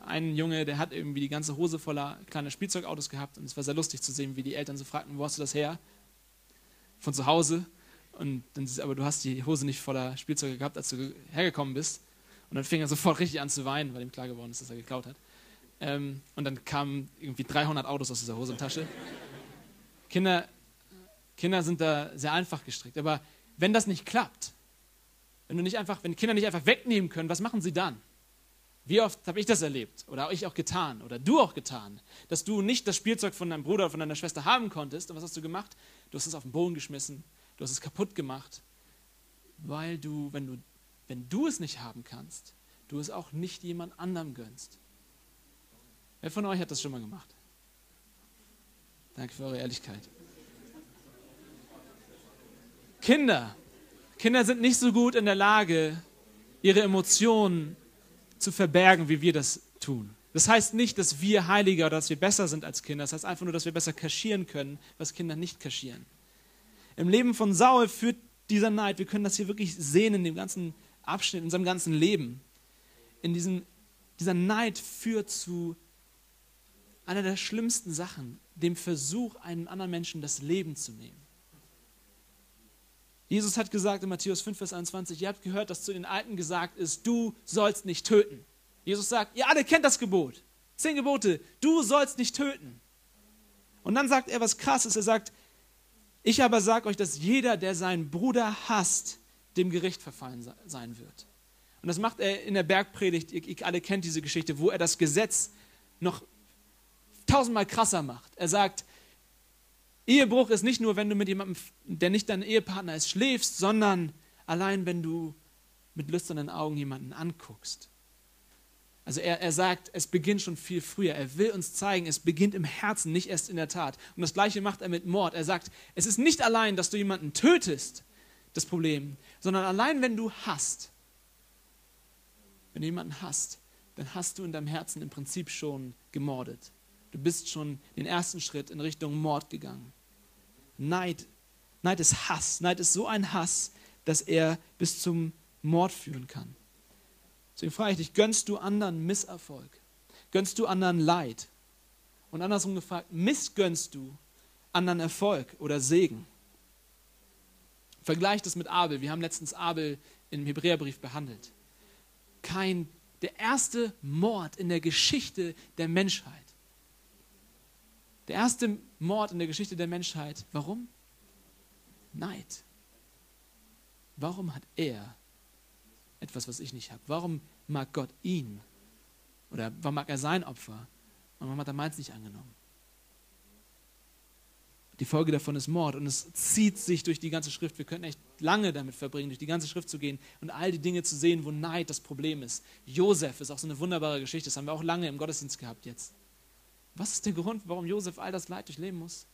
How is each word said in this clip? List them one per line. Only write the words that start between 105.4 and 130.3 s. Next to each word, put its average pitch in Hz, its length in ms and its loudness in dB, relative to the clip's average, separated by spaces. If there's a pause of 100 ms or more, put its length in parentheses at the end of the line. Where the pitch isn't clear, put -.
noch 175 240 -2 (1040)
tausendmal 233 400 6
krasser 208 340 4
macht. 123 360 -10
Er 175 100 -2
sagt, 190 380 2 (1200)
Ehebruch 247 420 8
ist 202 140 4
nicht 233 180 2
nur, 214 140 4
wenn 208 120 0
du 208 60 0
mit 202 140 2
jemandem, 190 280 -2 (280)
der 175 260 2
nicht 202 200 2
dein 196 120 0
Ehepartner 190 540 0
ist, 156 120 -2
schläfst, 254 520 0
sondern 196 520 4 (360)
allein, 190 400 0
wenn 175 160 -2
du 160 320 -4 (580)
mit 147 160 -8
lüsternen 156 400 -4
Augen 156 280 -4
jemanden 135 360 -6
anguckst. - 800 -10 (1120)
Also 131 140 -4
er, 170 200 0
er 175 120 0
sagt, 180 420 0
es - 140 -4
beginnt 190 340 2
schon 170 160 -6
viel 180 240 -6
früher. 170 320 0
Er 139 240 -6
will 214 140 4
uns 190 240 -4
zeigen, 190 320 0
es 151 100 -2
beginnt 185 380 4
im 185 80 0
Herzen, 208 480 -2
nicht 180 180 0
erst 185 220 -4
in 180 40 -6
der 160 120 -2
Tat. 151 320 -4 (160)
Und 170 60 -4
das 160 120 -2
Gleiche 202 280 2
macht 202 200 -2
er 190 80 -4
mit 170 160 -2
Mord. 175 300 2
Er 165 80 -2
sagt, 170 260 -2 (240)
es 185 140 0
ist 214 100 2
nicht 294 240 4
allein, 226 340 4
dass 175 140 0
du 208 80 -2
jemanden 190 360 -2
tötest, - 720 4 (500)
das 160 120 -4
Problem, 147 500 0 (240)
sondern 190 240 2
allein, 233 380 2
wenn 240 160 2
du 226 140 -2